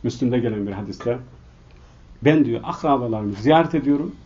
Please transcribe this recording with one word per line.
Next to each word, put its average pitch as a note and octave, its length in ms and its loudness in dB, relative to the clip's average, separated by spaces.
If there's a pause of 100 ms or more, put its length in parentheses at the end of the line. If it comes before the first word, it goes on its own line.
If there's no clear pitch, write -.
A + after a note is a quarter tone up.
Müslim'de A#2+ 360 -2
gelen G#2+ 280 -2
bir G2+ 60 -6
hadiste, G#2 460 -6 (1040)
"Ben," D3+ 220 6
diyor, A#2 200 -2
"akrabalarımı A#2 680 -2
ziyaret D3+ 420 4
ediyorum C#3+ 400 0 (120)